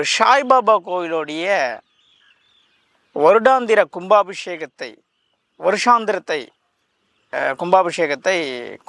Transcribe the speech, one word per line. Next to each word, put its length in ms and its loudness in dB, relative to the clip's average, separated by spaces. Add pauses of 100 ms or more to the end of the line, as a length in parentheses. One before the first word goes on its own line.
(160)
சாய்பாபா 600 2 (140)
கோயிலுடைய 560 -4 (1800)
வருடாந்திர 560 4 (160)
கும்பாபிஷேகத்தை, 920 -2 (760)
வருஷாந்திரத்தை, 760 0 (960)
அஹ், 240 -2
கும்பாபிஷேகத்தை 800 0 (500)